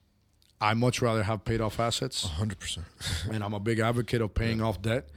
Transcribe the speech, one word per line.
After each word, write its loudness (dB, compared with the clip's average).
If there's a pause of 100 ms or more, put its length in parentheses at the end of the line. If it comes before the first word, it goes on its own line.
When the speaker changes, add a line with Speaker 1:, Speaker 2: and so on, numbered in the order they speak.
(600)
Speaker 1:
I 4
much 2
rather 2
have -2
paid 0
off -2
assets. -2
Speaker 2:
A -4
hundred -2
percent. -8 (220)
<laughs> -4
Speaker 1:
And -2
I'm -2
a -4
big 2
advocate 2
of -2
paying 0
Speaker 2:
Yeah. 2
Speaker 1:
off 0
debt -2